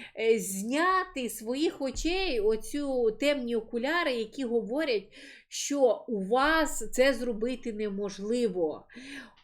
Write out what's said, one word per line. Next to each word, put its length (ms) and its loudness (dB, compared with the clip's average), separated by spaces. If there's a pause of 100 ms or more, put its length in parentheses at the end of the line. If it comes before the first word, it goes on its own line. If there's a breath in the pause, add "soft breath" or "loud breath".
(200 loud breath)
е, 180 6
зняти 920 0
з 80 -10
своїх 460 -2
очей 580 0
оцю 680 0
темні 460 0
окуляри, 560 0
які 320 -4
говорять, 680 -2 (360 loud breath)
що 600 2
у 160 0
вас 680 2
це 240 6
зробити 580 -2
неможливо. 1120 -2 (580 loud breath)